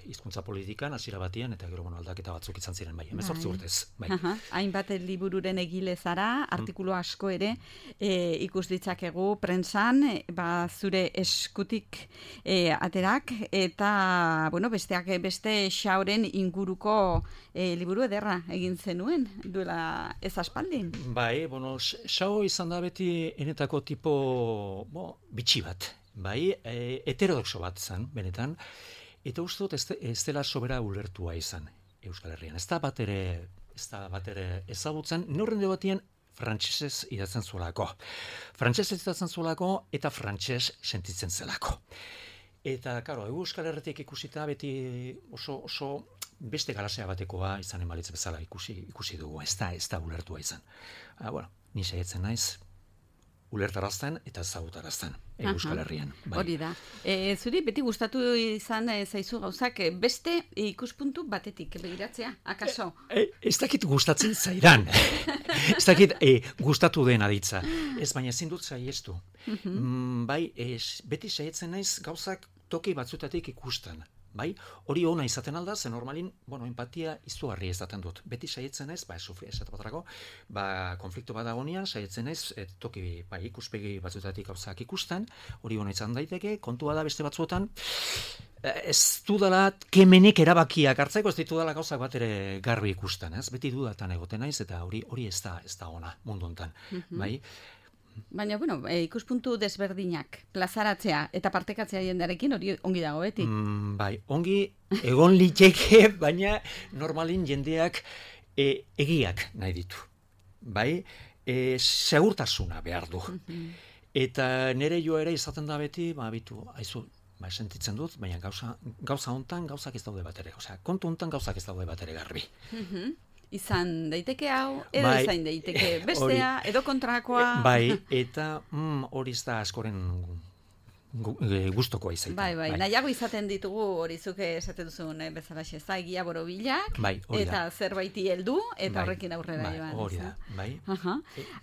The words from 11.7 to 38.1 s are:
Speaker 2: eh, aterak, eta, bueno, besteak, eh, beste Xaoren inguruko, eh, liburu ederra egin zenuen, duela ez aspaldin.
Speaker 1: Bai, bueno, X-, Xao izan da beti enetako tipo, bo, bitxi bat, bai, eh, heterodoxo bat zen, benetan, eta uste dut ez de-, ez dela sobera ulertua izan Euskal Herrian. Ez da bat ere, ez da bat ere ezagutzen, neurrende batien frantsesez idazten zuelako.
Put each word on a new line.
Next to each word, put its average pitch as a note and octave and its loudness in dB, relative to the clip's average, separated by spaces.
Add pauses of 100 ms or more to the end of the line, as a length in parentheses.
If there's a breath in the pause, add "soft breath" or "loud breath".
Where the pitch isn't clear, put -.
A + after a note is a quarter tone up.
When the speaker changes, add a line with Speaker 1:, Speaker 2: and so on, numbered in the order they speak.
Speaker 2:
eh, F3 4
aterak, F#3+ 0 (180)
eta, F#3 4
bueno, F#3+ 0
besteak, F3+ -2
eh, F#3 2
beste G3 0
Xaoren G3 2
inguruko, F#3+ 2 (280 loud breath)
eh, F3+ 0
liburu F3+ 0
ederra G3+ 0
egin F3+ -2
zenuen, G#3 0 (140)
duela E3+ -4
ez F#3+ -6
aspaldin. G#3 -4 (200)
Speaker 1:
Bai, B2 0
bueno, C3 -6
X-, - -4
Xao G3+ 2
izan F#3 0
da F3 -2
beti F3 -2
enetako C#3+ -2
tipo, A#2 0
bo, E3+ -12 (120)
bitxi - 2
bat, F#2 -10 (300)
bai, A2 0
eh, A#2+ -6
heterodoxo C#3+ 0
bat F2+ -6
zen, G2 -6
benetan, A2+ -4 (680 loud breath)
eta C3+ -6
uste F3+ -6
dut F#3+ -4
ez C3 -4
de-, - -6
ez A#2 -4
dela C#3+ -2
sobera B2+ -2
ulertua F#2+ -6
izan D#2+ -8 (340)
Euskal E2+ -12
Herrian. D#2 -12
Ez F2+ -6
da E3+ 0
bat C#3+ -2
ere, F#2 -2 (260)
ez - -12
da G2 -12
bat F#2+ -8
ere F#2+ -6
ezagutzen, D3+ -4
neurrende G3+ 0
batien F#3+ 0 (360)
frantsesez - -4
idazten G2 -4
zuelako. F2 -4 (680 loud breath)